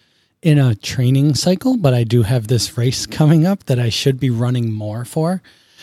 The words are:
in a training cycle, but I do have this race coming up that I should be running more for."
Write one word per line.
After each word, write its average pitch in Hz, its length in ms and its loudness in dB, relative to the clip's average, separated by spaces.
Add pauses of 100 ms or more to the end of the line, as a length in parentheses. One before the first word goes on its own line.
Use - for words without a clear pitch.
(400)
in 151 180 4
a 127 160 2
training 135 600 0
cycle, 190 420 0
but 156 160 2
I 120 120 2
do 117 180 2
have 113 240 0
this 117 320 -2
race 120 260 -2
coming 156 400 2
up 196 200 -2
that 123 140 0
I 120 120 0
should 135 280 -2
be 131 120 0
running 120 420 -2
more 107 320 -8
for." 165 380 -4 (400)